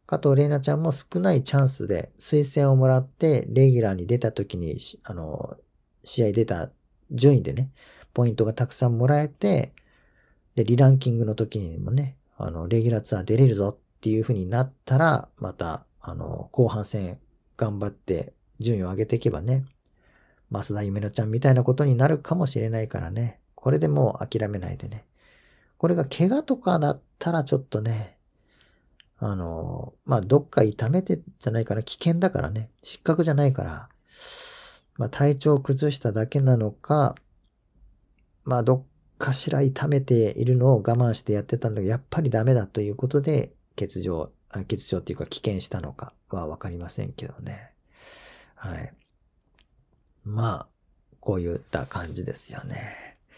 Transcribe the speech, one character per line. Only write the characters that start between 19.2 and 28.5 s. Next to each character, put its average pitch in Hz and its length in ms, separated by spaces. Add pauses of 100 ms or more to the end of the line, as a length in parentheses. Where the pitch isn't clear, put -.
け 113 100
ば 78 100
ね、 131 240 (840)
増 98 240
田 104 80
夢 101 180
乃 101 120
ち - 80
ゃ 110 40
ん 110 60
み 113 80
た 135 120
い 131 40
な 123 80
こ 127 120
と 147 100
に 139 100
な 131 140
る 156 100
か 147 160
も 175 120
し 131 120
れ 113 120
な 113 120
い 107 60
か - 100
ら 87 120
ね、 113 280 (160)
こ - 160
れ 147 80
で 156 100
も 139 320
う - 60
諦 107 220
め 104 100
な 92 140
い 92 40
で 98 120
ね。 107 160 (720)
こ 165 100
れ 175 60
が 160 100
怪 165 240
我 277 140
と 269 140
か 180 220
だ 147 120
っ - 100 (180)
た - 140
ら 160 120
ち 143 100
ょ 135 40
っ 135 40
と - 180
ね、 110 360 (1040)